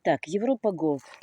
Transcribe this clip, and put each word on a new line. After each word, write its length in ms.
Так, 240
Європа 420
Голд. 320